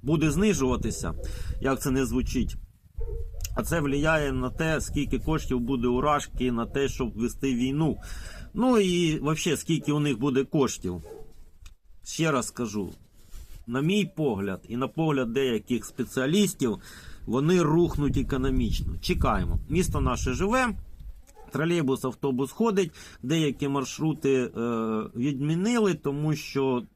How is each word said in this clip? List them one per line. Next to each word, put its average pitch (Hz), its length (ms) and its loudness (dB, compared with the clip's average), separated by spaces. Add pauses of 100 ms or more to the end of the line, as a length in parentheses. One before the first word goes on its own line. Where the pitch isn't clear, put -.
буде 151 280 2
знижуватися, 131 800 2 (480)
як 135 200 0
це 143 100 0
не 135 140 2
звучить. - 500 0 (1000)
А 120 80 -2
це 165 160 0
впливає 147 520 2
на 127 180 -2
те, 160 320 -2
скільки 131 380 -2
коштів 143 400 0
буде 120 280 0
у 123 140 2
Рашки 139 500 0
на 117 140 0
те, 139 220 0
щоб 127 260 -4
вести 120 420 -2
війну. 135 420 0 (560)
Ну 247 260 4
і 175 400 2
взагалі, 151 380 0
скільки - 340 0
у 147 80 4
них 143 200 0
буде 135 240 2
коштів. 98 580 0 (1000)
Ще 156 280 0
раз 123 160 0
скажу, 104 420 -4 (800)
на 123 140 -2
мій 190 240 4
погляд 101 640 -2
і 117 80 -6
на 127 100 -2
погляд 139 460 0
деяких 120 520 0
спеціалістів, 131 920 0 (480)
вони 151 360 4
рухнуть 151 560 4
економічно. 131 840 0
Чекаємо. 101 580 2 (100)
Місто 156 320 2
наше 127 320 0
живе, 226 360 2 (840)
тролейбус, 156 540 0
автобус 131 460 -2
ходить, 202 400 2 (320)
деякі 143 440 0
маршрути, 139 680 0
е, 127 160 2 (680)
відмінили, 165 760 2
тому 147 420 -2
що 135 480 0 (120)